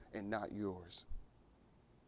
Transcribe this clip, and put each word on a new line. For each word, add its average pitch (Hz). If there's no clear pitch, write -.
and 101
not 104
yours." 92